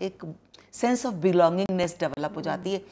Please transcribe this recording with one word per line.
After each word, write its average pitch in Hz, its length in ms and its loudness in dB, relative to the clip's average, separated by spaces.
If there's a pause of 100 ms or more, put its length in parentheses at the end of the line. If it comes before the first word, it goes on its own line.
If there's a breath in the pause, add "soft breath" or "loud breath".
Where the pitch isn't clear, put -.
एक 185 340 -8 (400 soft breath)
sense 247 320 0
of 240 80 -2
belongingness 175 840 2
develop 147 360 -4
हो 160 40 -8
जाती 180 320 -4
है। 190 200 -4